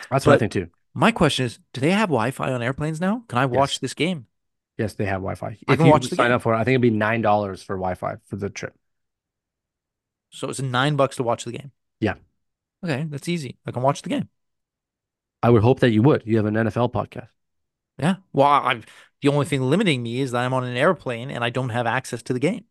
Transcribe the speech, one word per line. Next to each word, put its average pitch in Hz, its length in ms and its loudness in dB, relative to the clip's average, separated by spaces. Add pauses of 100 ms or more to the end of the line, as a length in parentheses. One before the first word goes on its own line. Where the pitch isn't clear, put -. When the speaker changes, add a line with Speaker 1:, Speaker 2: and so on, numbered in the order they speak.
(100)
Speaker 1:
That's 135 140 0
what 143 80 6
I 139 40 8
Speaker 2:
But - 40 4
Speaker 1:
think 107 120 -2
too. 92 160 -4 (260)
Speaker 2:
my 208 180 4
question 147 320 2
is, 117 140 -8 (160)
do 120 80 -6
they 151 80 2
have 202 180 2
Wi-Fi 127 420 -2
on 127 120 -4
airplanes 151 380 -4
now? 208 280 -4
Can 120 100 -2
I 127 40 2
Speaker 1:
Yes. 135 80 0
Speaker 2:
watch 135 300 0
this 131 120 -6
game? 151 320 -4 (540)
Speaker 1:
Yes, 107 160 -4
they 107 120 -4
have 95 140 -2
Wi-Fi. 95 260 -8 (200)
Speaker 2:
I 143 60 4
Speaker 1:
If 135 60 2
Speaker 2:
can 165 80 6
Speaker 1:
you 151 60 10
Speaker 2:
watch 151 160 4
the 180 80 -6
Speaker 1:
sign 123 120 2
Speaker 2:
game. 123 80 4
Speaker 1:
up 117 60 -2
for 113 120 2
it, - 20 0
I 113 80 0
think 127 100 4
it'd 127 80 2
be 120 80 6
nine 107 300 0
dollars 104 420 0
for 98 140 -8
Wi-Fi 92 400 -6 (100)
for 107 100 -10
the 101 120 -6
trip. - 260 -12 (1600)
Speaker 2:
So - 180 -12
it's 135 120 -8
nine 131 360 0
bucks 135 200 0
to 135 60 -4
watch 117 220 -2
the 120 80 -10
game? - 200 -14 (280)
Speaker 1:
Yeah. 107 140 0 (680)
Speaker 2:
Okay, 156 240 -2
that's 143 200 -10
easy. 165 380 -6
I 113 60 -8
can 120 100 -6
watch 139 200 0
the - 60 -10
game. 262 200 -4 (1120)
Speaker 1:
I 120 80 6
would 113 120 6
hope 127 180 4
that 127 100 4
you 107 140 4
would. 135 200 4
You 110 120 0
have 107 100 2
an 107 100 0
N 113 120 0
F 101 80 -6
L 120 120 0
podcast. - 380 -6 (720)
Speaker 2:
Yeah. 185 180 0 (160)
Well, 139 140 4
I, 135 240 4
I've, 117 160 -4 (340)
the 139 100 2
only 143 160 2
thing 135 160 -2
limiting 139 420 0
me 117 160 -4
is 135 100 -2
that 120 140 -2
I'm 127 100 -2
on 127 80 -2
an 123 140 -6
airplane 135 560 -2
and 120 100 -6
I 120 80 -2
don't 127 200 -4
have 117 180 -2
access 120 340 -4
to - 100 -6
the 127 60 -2
game. 185 320 -4